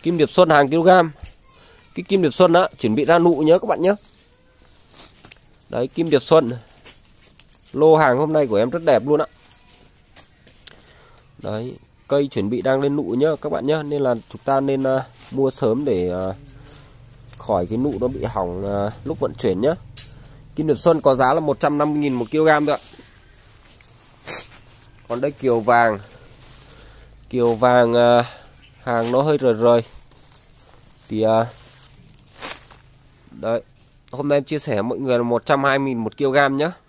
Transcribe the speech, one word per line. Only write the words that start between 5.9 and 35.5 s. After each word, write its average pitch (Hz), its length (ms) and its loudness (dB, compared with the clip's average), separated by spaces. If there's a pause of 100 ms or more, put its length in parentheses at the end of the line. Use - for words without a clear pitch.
điệp 139 140 2
xuân. 151 280 4 (1200)
Lô 156 220 6
hàng 143 220 4
hôm 151 160 -2
nay 147 140 2
của 107 80 -2
em 117 140 2
rất 165 160 -6
đẹp 127 200 4
luôn 151 160 2
ạ. 135 40 -2 (2250)
Đấy, 110 320 -8 (320)
cây 143 200 0
chuẩn 104 220 -4
bị 117 120 -4
đang 131 200 0
lên 143 140 -2
nụ 151 80 -4
nhá 123 240 0 (140)
các 156 100 -6
bạn - 140 -4
nhá. 151 180 -2
Nên 147 180 -4
là 127 140 0 (140)
chúng - 160 -16
ta 135 140 0
nên, 135 240 -2
à, 131 220 -2 (260)
mua 135 180 0
sớm 131 360 -2
để, 90 240 -2
à, 92 240 -6 (1040)
khỏi 92 280 -2
cái 107 120 -6
nụ 131 240 -2
nó 123 60 -2
bị - 160 -6
hỏng, 98 640 -6
à, 107 60 -6 (120)
lúc 156 160 -8
vận 92 160 -4
chuyển 95 260 -2
nhá. 151 120 0 (840)
Kim 156 120 -4
điệp 139 80 2
xuân 165 260 2
có 135 140 4
giá 127 180 2
là 165 60 0
một 147 200 -2
trăm 147 180 0
năm 151 140 0
mươi 147 80 -2
nghìn 143 140 -2
một 120 180 -6
kg 156 160 2 (200)
thôi 147 100 -2
ạ. - 20 -8 (2250)
Còn 120 140 -4
đây 143 100 -2
kiều 123 280 0
vàng. 113 400 4 (1300)
Kiều 117 260 0
vàng, 123 380 4
à, 120 320 4 (580)
hàng 117 280 -4
nó 127 100 2
hơi 151 160 0
rời 127 160 2
rời. 117 300 2 (1300)
Thì, 107 120 -4
à, 113 240 2 (1900)
đấy, 110 300 -4 (500)
hôm 139 160 -6
nay 143 100 2
em 139 60 -2
chia 151 160 -6
sẻ 135 140 -4
với 101 100 -2
mọi 117 160 -4
người 127 180 0
là 120 60 0
một 120 220 -2
trăm 139 180 0